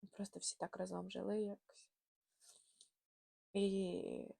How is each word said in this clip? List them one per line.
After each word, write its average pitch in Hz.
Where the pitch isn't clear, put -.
Ми 196
просто 202
всі -
так 170
разом 185
жили 196
якось. -
І 190